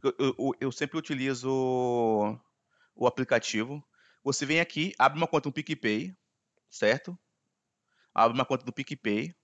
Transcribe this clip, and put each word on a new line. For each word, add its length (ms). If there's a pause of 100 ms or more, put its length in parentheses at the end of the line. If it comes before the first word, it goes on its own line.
eu, 140
eu, 200
eu, 220
eu 120
sempre 240
utilizo 540
o, 880 (560)
o 140
aplicativo. 760 (380)
Você 240
vem 140
aqui, 360
abre 220
uma 80
conta 220
no 40
PicPay, 640 (540)
certo? 480 (960)
Abre 240
uma 80
conta 180
no 80
PicPay. 720